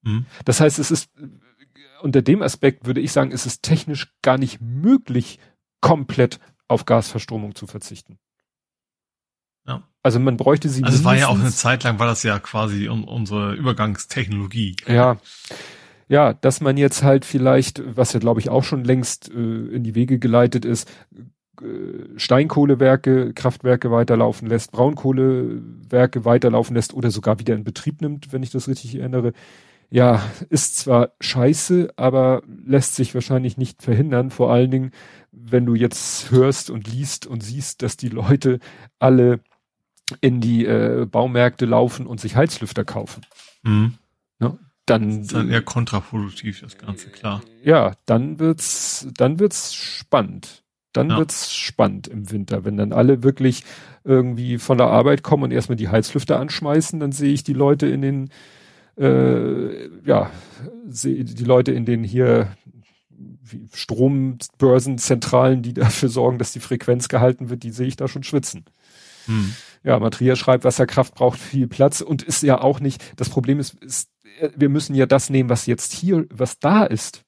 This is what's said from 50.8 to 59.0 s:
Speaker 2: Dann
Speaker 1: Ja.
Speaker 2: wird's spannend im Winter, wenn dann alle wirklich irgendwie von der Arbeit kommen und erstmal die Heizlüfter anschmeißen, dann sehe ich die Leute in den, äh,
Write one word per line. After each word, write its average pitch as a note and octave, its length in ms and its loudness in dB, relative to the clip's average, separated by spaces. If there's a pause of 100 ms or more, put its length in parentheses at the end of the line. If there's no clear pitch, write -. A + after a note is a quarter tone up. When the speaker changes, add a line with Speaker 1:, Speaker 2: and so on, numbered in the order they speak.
Speaker 2:
Dann C3+ 180 0
Speaker 1:
Ja. - 80 0
Speaker 2:
wird's - 340 -4
spannend - 540 -4
im G#2 240 -12
Winter, G2+ 340 -6
wenn G#2 120 -4
dann G#2 160 -2
alle B2 300 4
wirklich C3 400 2 (400)
irgendwie B2 540 0
von B2 220 0
der A#2+ 80 6
Arbeit B2+ 340 4
kommen D3 220 0
und B2+ 80 -2
erstmal B2 240 -2
die G#2+ 140 -4
Heizlüfter B2 500 0
anschmeißen, D#3 600 -2
dann C#3+ 120 -4
sehe C#3+ 220 0
ich C#3+ 100 -4
die C#3+ 100 -4
Leute C#3+ 320 2
in C3+ 160 -2
den, C3+ 280 -4 (680)
äh, B2+ 920 0 (180)